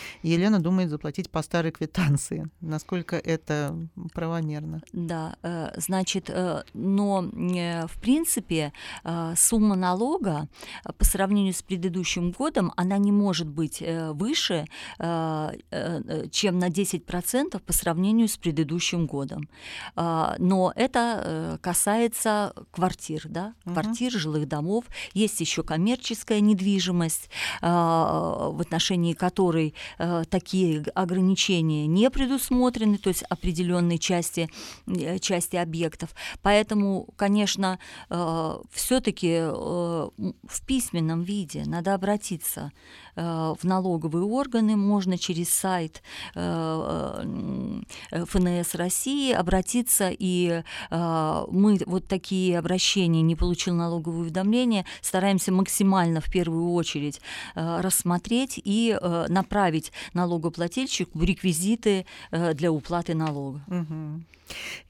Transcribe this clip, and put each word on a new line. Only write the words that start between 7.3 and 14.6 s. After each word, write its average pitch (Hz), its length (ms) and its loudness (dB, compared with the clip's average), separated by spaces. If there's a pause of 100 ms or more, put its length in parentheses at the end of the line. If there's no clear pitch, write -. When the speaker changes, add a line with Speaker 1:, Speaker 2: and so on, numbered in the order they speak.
Speaker 2:
э, 170 320 -2
в - 140 -10
принципе, 208 720 0 (320)
э, 165 320 -4
сумма 214 400 4
налога, 185 720 0 (380)
э, - 100 -10
по - 80 4
сравнению 196 480 2
с - 100 -6
предыдущим 175 680 -2
годом, 247 460 0
она 185 200 2
не 202 160 4
может 185 360 2
быть, 151 340 -4
э, 160 300 -4
выше, 175 520 0 (340)